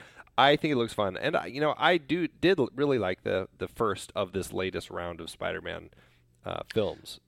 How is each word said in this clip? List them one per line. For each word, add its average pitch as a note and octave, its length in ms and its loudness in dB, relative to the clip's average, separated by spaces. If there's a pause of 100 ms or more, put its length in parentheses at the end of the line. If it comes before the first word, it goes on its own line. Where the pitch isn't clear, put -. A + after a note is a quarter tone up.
(380)
I C#3 200 8
think D3+ 160 0
it - 40 2
looks A#2 160 0
fun, G2 240 0
and D#3 200 0
I, - 100 -2
you B2 140 -8
know, D3 160 0
I E3+ 200 4
do D3+ 300 -2
did F3 320 2
l-, A#2+ 160 2
really C#3 240 2
like F#2 240 -2
the, F#2+ 240 0 (100)
the F#2 120 -6
first - 460 -2
of G2 180 -2
this F#2 180 -4
latest F#2 380 -4
round F2 320 -8
of D#2+ 80 -10
Spider-Man, F2 600 -8 (560)
uh, F2+ 160 -6 (120)
films, - 540 -2